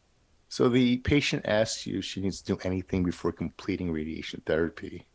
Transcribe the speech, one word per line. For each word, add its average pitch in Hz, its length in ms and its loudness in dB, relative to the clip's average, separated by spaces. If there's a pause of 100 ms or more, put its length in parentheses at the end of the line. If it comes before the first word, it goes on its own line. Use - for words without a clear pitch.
(500)
So 127 200 4
the 123 280 6
patient 147 480 2
asks 107 400 0
you 98 120 -4
if 95 80 -6
she 95 160 -6
needs 95 180 -2
to 101 140 -2
do - 80 -6
anything 92 420 -2
before 87 280 -2
completing 87 600 -4
radiation 80 540 -6
therapy. 82 580 0 (100)